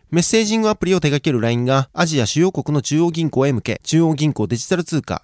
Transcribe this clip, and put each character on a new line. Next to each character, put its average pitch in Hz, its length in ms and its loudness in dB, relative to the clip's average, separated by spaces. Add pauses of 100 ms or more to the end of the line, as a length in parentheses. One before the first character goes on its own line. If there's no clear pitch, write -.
(120)
メ 170 80 2
ッ 170 40 4
セ 226 180 2
ー 220 40 0
ジ 214 120 0
ン 220 40 0
グ 214 80 2
ア 208 60 0
プ - 100 -6
リ 185 80 2
を 180 60 2
手 151 100 0
掛 143 140 -2
け 160 80 0
る 120 100 0
ラ 117 100 0
イ 120 40 0
ン 120 100 0
が、 135 280 0
ア 175 140 0
ジ 151 140 0
ア 110 40 2
主 147 160 0
要 185 100 2
国 147 220 -4
の 143 80 0
中 151 200 0
央 170 80 2
銀 160 200 -2
行 131 160 2
へ 139 80 2
向 113 80 -2
け、 - 220 -6
中 160 180 2
央 160 140 2
銀 147 180 0
行 107 140 -2
デ 120 80 -2
ジ 113 120 -6
タ 185 80 0
ル 175 80 0
通 156 180 -2
貨、 - 220 -8